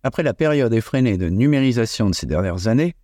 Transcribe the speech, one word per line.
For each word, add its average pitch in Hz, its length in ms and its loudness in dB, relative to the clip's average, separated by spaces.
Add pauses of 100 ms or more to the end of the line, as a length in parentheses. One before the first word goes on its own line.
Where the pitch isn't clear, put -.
Après 135 160 -4
la 131 120 0
période 143 380 2
effrénée 113 460 0
de 90 100 0
numérisation 120 800 0
de 90 60 0
ces - 120 -8
dernières 90 420 -2
années 151 360 0